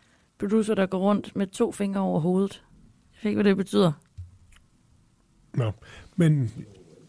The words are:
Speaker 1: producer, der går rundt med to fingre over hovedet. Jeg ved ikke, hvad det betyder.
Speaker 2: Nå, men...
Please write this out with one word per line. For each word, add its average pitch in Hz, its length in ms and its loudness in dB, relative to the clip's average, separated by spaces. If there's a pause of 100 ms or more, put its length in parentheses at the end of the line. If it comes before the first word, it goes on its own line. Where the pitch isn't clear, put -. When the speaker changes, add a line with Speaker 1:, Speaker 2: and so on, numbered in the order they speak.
(380)
Speaker 1:
producer, 214 360 0
der 196 120 2
går 190 120 -4
rundt 196 380 0
med 196 100 -2
to 226 260 -2
fingre 196 280 -4
over 180 200 0
hovedet. 185 420 -2 (500)
Jeg - 100 -20
ved 214 80 -2
ikke, 208 120 0
hvad 202 80 6
det 196 60 2
betyder. 190 360 2 (1600)
Speaker 2:
Nå, 110 180 -2 (440)
men... 147 360 2 (560)